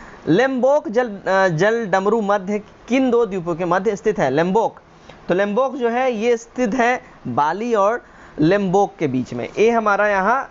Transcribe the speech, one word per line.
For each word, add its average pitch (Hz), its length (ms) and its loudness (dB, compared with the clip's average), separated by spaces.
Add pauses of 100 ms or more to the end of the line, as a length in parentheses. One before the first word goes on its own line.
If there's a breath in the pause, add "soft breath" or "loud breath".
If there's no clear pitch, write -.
(280 loud breath)
लेम्बोक 262 640 2
जल, 247 180 0
अ, 190 400 0
जल 208 380 0
डमरू 196 360 0
मध्य 202 380 -2
किन 254 520 -2
दो 233 140 2
द्वीपों 180 300 -4
के 175 100 -6
मध्य 190 300 0
स्थित 208 240 -2
है? 151 100 2
लेम्बोक, 180 500 0 (480 loud breath)
तो 180 60 2
लेम्बोक 208 420 0
जो 240 140 -2
है, 254 220 0
ये 233 260 0
स्थित 240 360 -4
है 240 280 0 (260 loud breath)
बाली 160 460 -2
और 208 300 0 (360 loud breath)
लेम्बोक 190 600 2
के 165 80 -2
बीच 127 260 -4
में, 120 240 -8
ए 214 120 4
हमारा 208 380 2
यहाँ 208 440 0